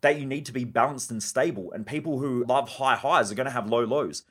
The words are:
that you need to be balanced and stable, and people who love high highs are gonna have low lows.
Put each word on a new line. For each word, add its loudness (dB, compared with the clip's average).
that 4
you -4
need -4
to -12
be -2
balanced 0
and -6
stable, -2
and -8
people -2
who 0
love 2
high 2
highs 2
are -6
gonna -2
have -2
low 4
lows. -2